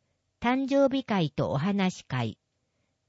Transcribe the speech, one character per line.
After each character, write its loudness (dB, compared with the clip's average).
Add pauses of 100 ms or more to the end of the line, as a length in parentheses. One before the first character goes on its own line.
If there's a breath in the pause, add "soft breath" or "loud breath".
(440)
誕 0
生 4
日 -4
会 0
と -2
お 0
話 -2
会。 -4 (720)